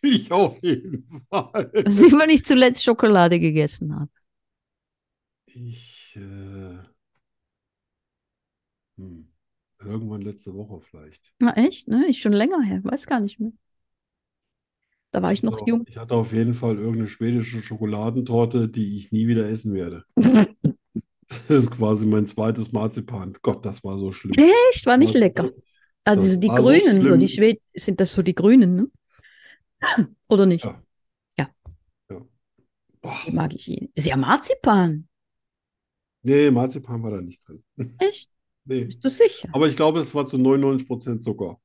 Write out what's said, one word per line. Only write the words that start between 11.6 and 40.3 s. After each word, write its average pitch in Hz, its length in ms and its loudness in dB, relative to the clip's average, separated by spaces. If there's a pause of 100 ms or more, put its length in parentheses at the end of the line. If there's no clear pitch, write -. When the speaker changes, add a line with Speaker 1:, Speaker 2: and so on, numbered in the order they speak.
Speaker 2:
ne? 262 200 0
Ist 277 120 -2
schon 208 140 -2
länger 277 280 0
her, 190 220 -4
weiß 247 240 -8
gar 262 120 -2
nicht 202 200 -8
mehr. 220 120 -8 (1600)
Da - 140 -4
war 180 80 -2
ich 202 80 -2
Speaker 1:
Ich - 40 -8
Speaker 2:
noch 220 160 -4
Speaker 1:
hatte 214 120 -4
Speaker 2:
jung. 233 100 -2
Speaker 1:
auf, 226 80 -12
ich - 80 -20
hatte 117 160 -8
auf 113 180 0
jeden 113 220 0
Fall 117 240 -4
irgendeine 113 300 -4
schwedische 117 560 -4
Schokoladentorte, 117 1080 -2
die 104 280 -6
ich 101 140 -14
nie 110 160 0
wieder 113 220 -2
essen 110 240 -6
werde. 85 320 -10 (100)
Speaker 2:
<laughs> 233 400 4 (920)
Speaker 1:
Das 139 160 4
ist 120 80 -2
quasi 107 340 -2
mein 107 220 0
zweites 110 440 -6
Marzipan. 107 680 -8
Gott, - 240 -4
das 98 180 -12
war 98 140 -10
so 98 140 -6
schlimm. - 260 -8
Speaker 2:
Echt? 466 480 4
War 247 120 4
nicht 285 180 2
Speaker 1:
Das 247 60 4
war 208 60 4
Speaker 2:
lecker. - 200 -2
Speaker 1:
so, - 140 -12 (420)
Speaker 2:
Also 196 240 2
Speaker 1:
das 185 120 2
Speaker 2:
die 202 100 0
Speaker 1:
war - 80 0
so 240 120 6
Speaker 2:
Grünen, 285 320 6
so 262 60 4
Speaker 1:
schlimm. 170 120 6
Speaker 2:
die 190 80 4
Schwed-, 220 340 2 (120)
sind - 260 -6
das 190 140 0
so 196 80 -2
die 175 140 -2
Grünen, 196 400 6
ne? 214 160 -2 (1400)
Oder 196 200 4
nicht? 170 180 0
Speaker 1:
Ja. - 160 -12 (560)
Speaker 2:
Ja. 139 120 -4 (600)
Speaker 1:
Ja. 95 160 -18 (760)
Boah. - 160 -14 (120)
Speaker 2:
Die 165 40 -10
mag 160 220 -4
ich - 160 -18
eh. - 240 -10
Ist 151 140 -4
ja - 100 -2
Marzipan. 185 880 0 (1160)
Speaker 1:
Nee, 143 260 4
Marzipan 123 540 -2
war 113 80 -8
da 98 100 -10
nicht 87 260 -20
drin. 78 160 -20 (140)
<laughs> - 220 -12
Speaker 2:
Echt? 403 320 -4 (340)
Speaker 1:
Nee. 127 200 -6
Speaker 2:
Bist - 200 -12
du 262 40 0
sicher? - 420 0
Speaker 1:
Aber 151 160 2
ich 139 80 0
glaube, 156 240 0
es 147 160 -6
war 143 100 -2
zu 135 140 -6